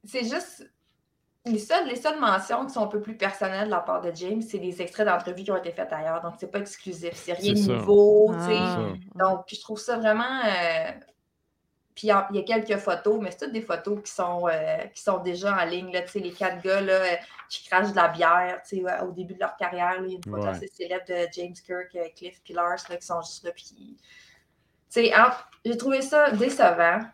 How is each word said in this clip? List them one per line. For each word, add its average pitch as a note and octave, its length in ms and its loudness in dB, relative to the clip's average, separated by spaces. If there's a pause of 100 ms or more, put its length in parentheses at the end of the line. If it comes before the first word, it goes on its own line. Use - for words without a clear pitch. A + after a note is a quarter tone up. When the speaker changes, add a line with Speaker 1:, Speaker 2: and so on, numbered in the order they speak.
Speaker 1:
c'est A#3+ 180 -6
juste, D4 480 -8 (760)
les A3 120 0
seules, E4 300 0
les A#3+ 80 -4
seules G#3 240 -2
mentions G#3+ 460 2
qui - 60 -12
sont A3+ 100 -2
un G#3 60 0
peu G#3 120 -2
plus A3 160 -10
personnelles G3 500 -2
de G#3+ 40 -4
la F3 100 2
part F3+ 200 -2
de F3 140 -4
James, F#3+ 280 -4
c'est G3+ 160 -8
des F3+ 240 -6
extraits G#3 240 0
d'entrevues F3+ 380 0
qui G#3 80 -6
ont F#3+ 40 0
été E3+ 140 -4
faites - 220 -6
ailleurs. D#3+ 300 -4
Donc, E3+ 180 -8
c'est F#3 100 -10
pas G3+ 80 -6
exclusif. E3+ 560 -10
C'est - 200 -8
rien G3+ 200 0
Speaker 2:
C'est G#3 80 4
Speaker 1:
de G3 40 4
Speaker 2:
ça. - 80 2
Speaker 1:
nouveau, G#3 600 8
tu - 120 -4
sais. F3+ 120 2
Speaker 3:
Ah, F3+ 180 0
Speaker 2:
C'est - 60 -2
ça. G#2 60 -4
Speaker 3:
ouais. C3+ 120 -8 (140)
Speaker 1:
Donc, F#3+ 340 0
je - 120 -16
trouve G#3+ 180 -10
ça A#3+ 180 -4
vraiment, A#3 480 0
euh... E3+ 460 0 (1040)
Puis G#3 140 -4
il - 20 2
y - 0 -
a, G3 200 4
il G3+ 60 -4
y - 40 0
a - 20 -6
quelques G#3+ 360 0
photos, G#3 440 0
mais F#3 80 -6
c'est - 160 -10
toutes B3+ 80 -8
des A3 80 -4
photos G3+ 420 -4
qui - 80 -14
sont, F3 360 -2
euh, D#3 280 0 (180)
qui - 80 -18
sont F#3 160 0
déjà F3+ 380 -2
en F3+ 80 2
ligne, F3+ 280 -6
là. F3+ 100 -2
Tu F3+ 80 -10
sais, G#3 100 -6
les F3+ 120 -8
quatre F#3 300 -4
gars, F#3+ 180 2
là, F#3+ 140 0
euh, F#3 200 2 (340)
qui - 200 -12
crachent G3+ 240 2
de G3 40 0
la E3+ 120 6
bière, F3 600 2
tu G3 100 -6
sais, F#3 40 -4
ouais, F3+ 240 -4
au F3+ 60 -8
début F#3 220 -10
de F#3 60 -14
leur - 160 -4
carrière, F3+ 440 -2
là, F#3+ 60 -6
il F#3 40 -6
y F#3 40 -8
a - 20 -10
une F3 80 -14
photo G2+ 180 -4
Speaker 2:
Ouais. G2+ 80 0
Speaker 1:
assez F#2 180 -8
célèbre F3+ 400 -8
de F3 240 -2
James F3 220 -10
Kirk, F3+ 400 -10
euh, E3+ 220 -6
Cliff F3+ 280 -18
puis E3+ 100 -16
Lars, F3 220 0 (140)
là, F3 60 -6
qui - 100 -14
sont E3+ 160 -4
juste - 220 -16
là, E3+ 80 -8
puis - 120 -18
qui, - 320 -20
tu - 60 -20 (840)
sais, A#3 260 4
hein, B3 180 8 (320)
j'ai A#3 120 0
trouvé C4 260 0
ça D4 300 4
décevant. G3 680 4 (120)